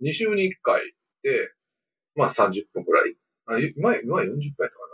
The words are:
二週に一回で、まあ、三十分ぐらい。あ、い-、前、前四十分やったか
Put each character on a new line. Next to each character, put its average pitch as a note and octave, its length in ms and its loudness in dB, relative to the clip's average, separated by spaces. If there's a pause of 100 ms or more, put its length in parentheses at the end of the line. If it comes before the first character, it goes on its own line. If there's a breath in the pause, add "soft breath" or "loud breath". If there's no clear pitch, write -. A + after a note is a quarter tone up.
二 C#3+ 140 -2
週 A3 200 0
に F#3+ 120 2
一 F#3+ 160 -4
回 - 320 0 (280)
で、 C3+ 300 0 (640)
ま C3+ 120 2
あ、 - 40 0
三 G2 220 2
十 G2 100 -4 (120)
分 F2+ 100 -6
ぐ F2 80 0
ら D2+ 140 4
い。 - 100 -8 (300)
あ、 A2+ 120 -2
い-、 D3 180 -2
前、 G#3 260 0
前 B2 240 -2
四 C#3+ 140 -4
十 D3 100 -6
分 - 140 -4
や - 40 -2
っ - 20 -20
た - 60 -20
か - 180 -18